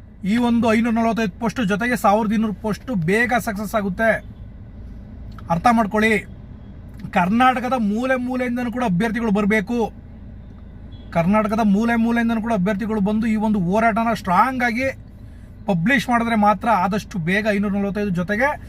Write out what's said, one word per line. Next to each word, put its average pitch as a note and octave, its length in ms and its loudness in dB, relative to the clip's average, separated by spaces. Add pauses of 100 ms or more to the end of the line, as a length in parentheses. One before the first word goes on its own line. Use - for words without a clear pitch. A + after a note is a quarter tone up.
(240)
ಈ G3+ 120 2
ಒಂದು A#3 380 4
ಐನೂರ A#3 180 2
ನಲವತ್ತೈದು A3+ 480 0
ಪೋಸ್ಟ್ A3+ 280 -2
ಜೊತೆಗೆ A#3 280 0
ಸಾವಿರದ G#3 360 4
ಇನ್ನೂರು G#3+ 220 0
ಪೋಸ್ಟ್ - 420 -6
ಬೇಗ G3+ 420 2
ಸಕ್ಸಸ್ G#3 360 -4
ಆಗುತ್ತೆ. G#3 500 0 (1300)
ಅರ್ಥ E3+ 200 0
ಮಾಡ್ಕೊಳ್ಳಿ. A3 560 2 (840)
ಕರ್ನಾಟಕದ A#3+ 680 2
ಮೂಲೆ A#3 380 0
ಮೂಲೆಯಿಂದನೂ B3 560 -2
ಕೂಡ B3 120 -2
ಅಭ್ಯರ್ಥಿಗಳು A3 460 0
ಬರ್ಬೇಕು. G#3+ 640 2 (1160)
ಕರ್ನಾಟಕದ G#3 520 2
ಮೂಲೆ A3 340 4
ಮೂಲೆಯಿಂದನೂ A#3 460 2
ಕೂಡ A#3 100 -2
ಅಭ್ಯರ್ಥಿಗಳು G#3+ 480 0
ಬಂದು G#3+ 260 2
ಈ A3 100 2
ಒಂದು G#3+ 240 2
ಹೋರಾಟನ A3 540 2
ಸ್ಟ್ರಾಂಗ್ A#3+ 500 2
ಆಗಿ B3 240 0 (760)
ಪಬ್ಲಿಷ್ G3+ 420 2
ಮಾಡಿದ್ರೆ A#3 280 2
ಮಾತ್ರ G#3 320 4
ಆದಷ್ಟು G3 500 0
ಬೇಗ F#3+ 320 0
ಐನೂರ G3+ 220 0
ನಲವತ್ತೈದು G3+ 380 -2
ಜೊತೆಗೆ G#3 580 0